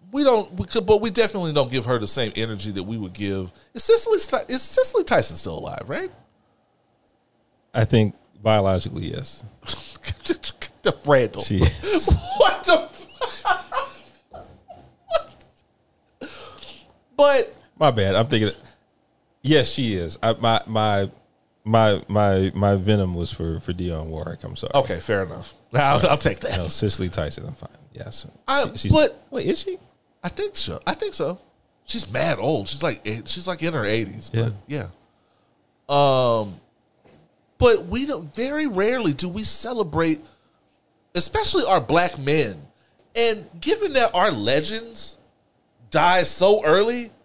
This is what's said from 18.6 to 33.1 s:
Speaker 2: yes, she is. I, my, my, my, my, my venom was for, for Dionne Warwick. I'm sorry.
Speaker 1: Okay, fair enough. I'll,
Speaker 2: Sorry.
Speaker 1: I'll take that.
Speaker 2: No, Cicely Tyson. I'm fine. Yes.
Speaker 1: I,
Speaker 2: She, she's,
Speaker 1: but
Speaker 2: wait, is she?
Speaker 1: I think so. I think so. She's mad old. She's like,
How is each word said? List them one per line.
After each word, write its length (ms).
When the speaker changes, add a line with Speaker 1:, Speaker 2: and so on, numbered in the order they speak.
Speaker 2:
yes, 280
she 240
is. 280
I, 120
my, 320
my, 440
my, 440
my, 460
my 220
venom 380
was 160
for, 300
for 140
Dionne 320
Warwick. 380
I'm 120
sorry. 180
Speaker 1:
Okay, 260
fair 240
enough. 280
I'll, 260
Speaker 2:
Sorry. 120
Speaker 1:
I'll 60
take 220
that. 160
Speaker 2:
No, 120
Cicely 420
Tyson. 360
I'm 80
fine. 140
Yes. 340
Speaker 1:
I, 260
Speaker 2:
She, 60
she's, 140
Speaker 1:
but 380
Speaker 2:
wait, 160
is 140
she? 180
Speaker 1:
I 60
think 260
so. 300
I 80
think 180
so. 260
She's 260
mad 280
old. 300
She's 140
like, 200